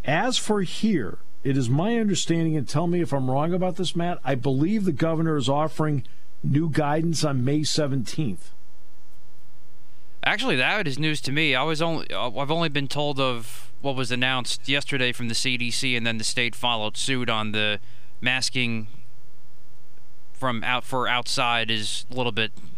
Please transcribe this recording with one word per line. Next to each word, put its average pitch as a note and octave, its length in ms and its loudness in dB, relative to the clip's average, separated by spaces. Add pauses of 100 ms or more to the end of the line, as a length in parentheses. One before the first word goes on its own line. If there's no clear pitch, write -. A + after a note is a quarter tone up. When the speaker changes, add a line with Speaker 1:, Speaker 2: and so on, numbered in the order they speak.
Speaker 1:
As G3+ 320 0
for G#3 240 0
here, E3 580 0 (240)
it C3+ 140 2
is A#2+ 140 2
my F#3+ 300 2
understanding, E3 560 0
and C3 120 -2
tell E3+ 200 0
me F3 120 0
if D3+ 120 0
I'm C3 180 0
wrong D3+ 240 0
about F3+ 220 -2
this, F3+ 180 -2
Matt, E3+ 300 0
I C3+ 100 0
believe C#3+ 500 0
the F#3 60 2
governor D#3+ 460 0
is C3 120 0
offering D3 540 0 (400)
new D3 260 2
guidance D3+ 540 2
on C3+ 220 2
May D3 180 2
seventeenth. C3+ 880 0 (1700)
Speaker 2:
Actually, G#3 320 2
that E3 320 0
is C3 100 -2
news D3+ 220 0
to C3+ 100 -2
me. D3 240 2
I B2+ 80 2
was D#3 180 0
only, E3 300 0
uh, A2+ 260 -2
I've C#3 140 -2
only E3 180 0
been C#3 200 -2
told C#3+ 320 -2
of B2 500 -2 (100)
what C#3 140 -2
was B2+ 160 -2
announced B2+ 580 0
yesterday C3+ 440 0
from A#2+ 160 -2
the A2+ 80 -2
C B2+ 200 0
D A#2+ 140 -2
C, B2+ 240 0
and A#2 100 0
then A2+ 140 0
the A2 60 -2
state A#2 320 0
followed A2 400 0
suit B2 340 0
on A2 220 0
the G#2 260 0 (420)
masking B2 680 0 (1400)
from B2 320 0
out, B2 180 0
for B2 240 0
outside A#2+ 640 0
is G#2+ 400 0
a B2+ 40 -2
little B2 180 0
bit A2 180 0 (280)